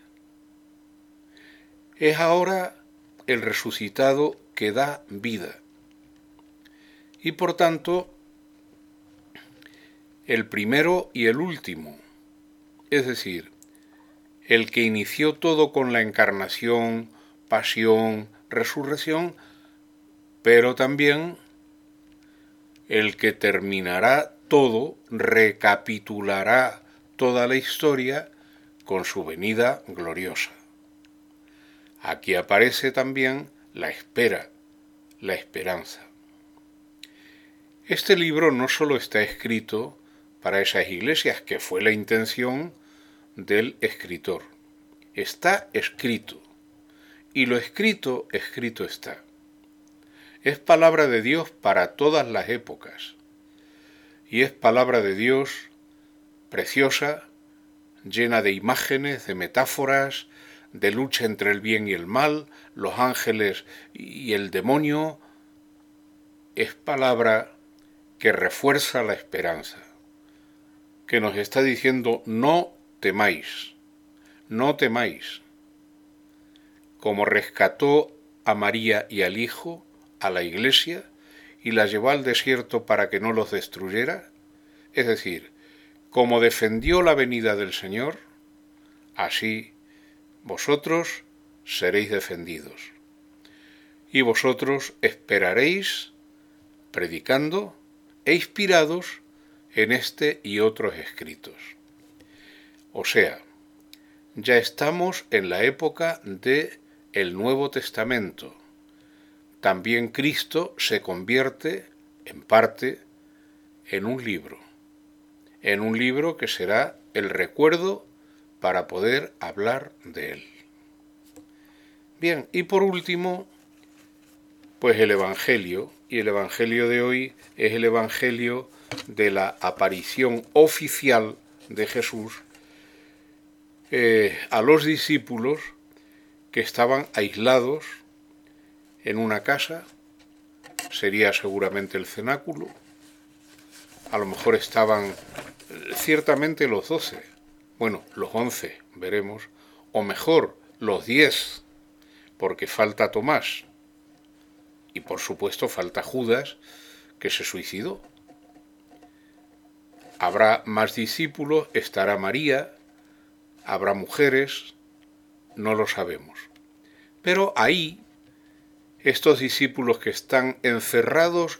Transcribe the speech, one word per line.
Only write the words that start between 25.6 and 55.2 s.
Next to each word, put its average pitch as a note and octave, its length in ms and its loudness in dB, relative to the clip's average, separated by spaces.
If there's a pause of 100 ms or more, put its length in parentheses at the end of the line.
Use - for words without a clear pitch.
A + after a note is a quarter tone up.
toda B2 320 2
la C3 80 0
historia C3+ 760 -2 (540)
con F#2 200 -4
su F2 220 -8
venida G#2+ 600 0
gloriosa. E2+ 640 -8 (1500)
Aquí F2+ 340 -4
aparece A#2 560 2
también C3+ 580 -2 (240)
la D#2+ 160 -8
espera, - 640 -2 (680)
la F#2+ 140 -6
esperanza. F2+ 680 -8 (1900)
Este F#3 280 2
libro D#3+ 360 4
no B2+ 160 2
solo D3 280 2
está G#2+ 280 0
escrito A2 760 -6 (400)
para G2 220 0
esas F#2+ 280 0
iglesias, A#2 520 -2
que - 180 -6
fue - 220 -6
la A2 100 4
intención B2 840 -2 (600)
del G#2 460 0
escritor. F2 600 -6 (720)
Está - 580 -2
escrito, - 680 -6 (920)
y C3 140 0
lo B2 100 0
escrito, C#3 760 -4
escrito A2+ 540 -8
está. - 380 -14 (1200)
Es C#3 160 0
palabra D#3+ 480 6
de A2+ 160 2
Dios D#3 260 0
para F#2+ 460 2
todas D3 320 2
las G2+ 220 -4
épocas, - 680 -10 (1120)
y A#2 140 4
es C#3 80 0
palabra B2 500 4
de G2 140 0
Dios C3 540 -2 (840)